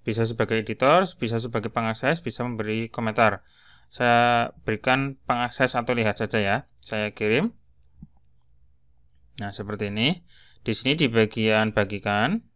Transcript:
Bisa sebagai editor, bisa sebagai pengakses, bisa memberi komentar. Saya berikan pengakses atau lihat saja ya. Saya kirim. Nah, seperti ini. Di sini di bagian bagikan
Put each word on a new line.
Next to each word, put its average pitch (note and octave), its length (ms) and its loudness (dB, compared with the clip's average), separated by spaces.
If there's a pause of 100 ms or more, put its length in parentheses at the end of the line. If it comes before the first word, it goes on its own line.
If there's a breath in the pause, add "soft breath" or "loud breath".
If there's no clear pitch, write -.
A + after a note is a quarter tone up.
Bisa A2+ 240 -2
sebagai A2+ 400 -2
editor, C#3 400 4 (160)
bisa A#2 160 -2
sebagai A2+ 320 -4
pengakses, A#2+ 560 -2
bisa A#2 160 -8
memberi A2+ 480 -4
komentar. A2 560 2 (480 soft breath)
Saya A#2+ 720 2
berikan C3+ 640 -2
pengakses A#2+ 480 0
atau B2+ 160 -2
lihat A2 240 0
saja A2 240 -2
ya. G2+ 160 2 (240)
Saya G#2+ 320 -4
kirim. B2+ 400 0 (1900)
Nah, G2+ 80 -8
seperti G#2 400 -6
ini. A#2+ 320 -2 (400 soft breath)
Di A#2 80 -2
sini C3+ 240 -2
di D3 160 0
bagian A2 640 2
bagikan G#2 640 0 (160)